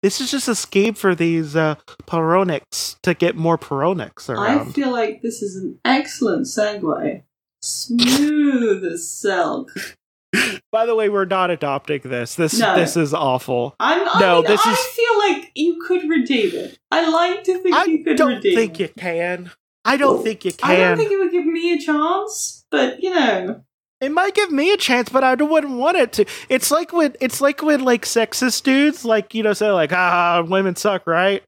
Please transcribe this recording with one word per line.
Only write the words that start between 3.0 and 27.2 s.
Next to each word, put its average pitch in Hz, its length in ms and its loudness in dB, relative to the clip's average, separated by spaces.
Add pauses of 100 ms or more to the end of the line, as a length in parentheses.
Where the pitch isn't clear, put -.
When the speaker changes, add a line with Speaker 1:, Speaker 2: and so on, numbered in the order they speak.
Speaker 1:
to 170 100 0
get 170 220 0
more 160 220 0
Peyronie's 151 720 -4
Speaker 2:
I 127 40 -4
Speaker 1:
around. 220 400 -2
Speaker 2:
feel 269 180 -2
like 226 300 -4
this 233 200 -8
is 190 160 -8
an 190 260 -10
excellent 240 640 0
segue. 196 760 -4 (380)
Smooth 247 1200 0
as - 240 -6
silk. - 640 -2 (1000)
Speaker 1:
By 226 140 2
the 233 100 0
way, 220 140 2
we're 196 160 0
not 185 260 0
adopting 143 520 -4
this. 123 320 -6
This, 170 240 0
Speaker 2:
No. 196 160 2
Speaker 1:
this 170 220 2
is 147 160 0
awful. 131 680 -2
Speaker 2:
I'm, 339 280 0
I - 120 0
Speaker 1:
No, 180 220 4
Speaker 2:
mean, 156 60 0
Speaker 1:
this - 180 4
Speaker 2:
I 466 60 2
Speaker 1:
is 494 80 0
Speaker 2:
feel 466 400 0
like 381 360 -2
you 330 320 -2
could 349 220 -2
redeem 247 460 0
it. - 220 -10 (140)
I 330 180 2
like 349 360 0
to 359 140 0
think 370 160 2
Speaker 1:
I 349 100 4
Speaker 2:
you 320 180 0
could 302 140 0
Speaker 1:
don't 269 180 4
Speaker 2:
redeem 196 200 2
Speaker 1:
think 220 240 0
Speaker 2:
it. 170 160 -4
Speaker 1:
you - 60 -16
can. 175 500 -4 (340)
I 262 120 2
don't 262 260 2
think 220 220 -4
you 185 60 -2 (120)
Speaker 2:
I 269 120 4
don't - 140 6
Speaker 1:
can. - 80 2
Speaker 2:
think 415 140 0
it 392 80 0
would 349 120 0
give 349 140 0
me 339 280 0
a 330 60 0
chance, 339 920 -4
but, 262 320 0
you 370 100 -2
know. 220 480 0 (400)
Speaker 1:
It 277 100 -4
might 381 240 0
give 403 160 0
me 302 220 2
a 403 40 2
chance, 247 320 0
but 262 140 2
I 254 120 4
wouldn't 294 420 0
want 302 200 0
it 247 160 2
to. 214 120 2 (240)
It's 254 220 0
like 330 200 -2
when, 320 300 2